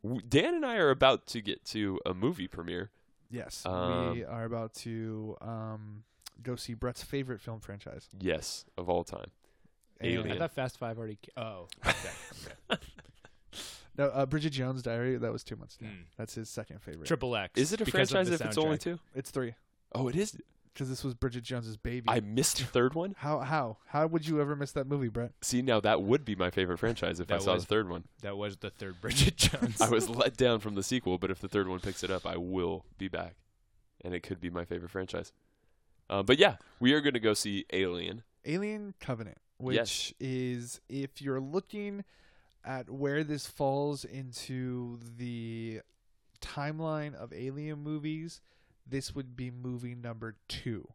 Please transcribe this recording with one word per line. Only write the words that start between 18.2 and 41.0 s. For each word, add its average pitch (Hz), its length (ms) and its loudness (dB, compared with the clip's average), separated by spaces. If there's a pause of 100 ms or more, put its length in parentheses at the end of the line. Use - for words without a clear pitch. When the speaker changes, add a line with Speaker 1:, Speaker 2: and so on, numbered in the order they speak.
Speaker 3:
the 175 80 4
Speaker 1:
if 120 140 -2
it's 110 80 0
only 156 200 4
Speaker 3:
soundtrack. - 40 -6
Speaker 1:
two? 170 180 -4 (160)
Speaker 2:
It's 131 160 -6
three. 123 240 -2 (380)
Speaker 1:
Oh, 127 160 0
it 123 60 -2
is? 202 220 0 (380)
Speaker 2:
'Cause 131 140 -4
this 131 160 -6
was 131 80 -2
Bridget 120 320 -4
Jones's 113 320 -6
baby. 120 320 -4
Speaker 1:
I 117 100 6
missed 110 380 2
the 131 80 0
third 127 300 6
one? 185 240 0
Speaker 2:
How, 147 200 0
how? 131 460 0
How 151 220 2
would 165 200 2
you 156 140 4
ever 143 160 2
miss 139 160 -4
that 139 140 0
movie, 139 200 2
Brett? 117 240 -2 (100)
Speaker 1:
See, 127 200 4
now 123 180 6
that 101 220 6
would 123 240 6
be 107 100 0
my 90 140 4
favorite 90 300 2
franchise 87 420 2
if 85 100 -2
I - 40 6
Speaker 3:
That 92 80 2
Speaker 1:
saw 98 100 6
Speaker 3:
was 90 100 4
Speaker 1:
the - 60 -10
third 104 180 4
one. 85 160 -6 (200)
Speaker 3:
That 101 120 -4
was 101 220 -4
the 101 120 -8
third 92 300 -10
Bridget 123 380 4
<laughs> - 0 -
Jones. - 420 2
Speaker 1:
I 110 80 6
was 113 220 4
let 117 260 2
down 120 240 6
from 107 160 -4
the 98 80 0
sequel, 95 340 0
but 90 140 -2
if 92 80 -4
the 101 80 -8
third 98 220 2
one 92 100 -4
picks 95 240 -4
it 90 80 -2
up, 92 140 -2
I 87 100 -4
will 90 480 0 (140)
be 95 100 -4
back. 87 280 -6 (680)
And 90 100 -4
it 87 100 -2
could 90 180 -6
be 87 80 -4
my 87 160 -4
favorite 87 260 -6
franchise. 92 400 -6 (800)
Uh, 98 140 2
but 123 140 8
yeah, 185 200 8 (240)
we 123 100 8
are 151 80 6
gonna 139 220 2
go 107 120 6
see 101 380 0
Alien. 90 520 0 (200)
Speaker 2:
Alien 202 560 -4
Covenant, 113 380 -6 (180)
which 127 220 0
Speaker 1:
Yes. - 420 -2
Speaker 2:
is, 127 720 -4
if 135 320 -8